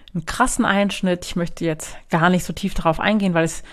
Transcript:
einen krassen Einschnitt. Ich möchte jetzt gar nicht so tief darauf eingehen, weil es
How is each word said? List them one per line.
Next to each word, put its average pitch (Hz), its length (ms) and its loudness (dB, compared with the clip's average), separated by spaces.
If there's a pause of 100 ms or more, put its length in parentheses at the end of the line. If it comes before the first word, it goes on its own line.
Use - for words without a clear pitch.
(140)
einen 165 120 -6
krassen - 380 0
Einschnitt. 196 600 0
Ich - 120 -8
möchte 170 280 -4
jetzt 156 320 -4 (140)
gar 175 200 4
nicht 180 140 2
so - 80 -6
tief - 220 -4
darauf 165 260 2
eingehen, 196 340 2
weil 165 100 4
es - 180 -4 (100)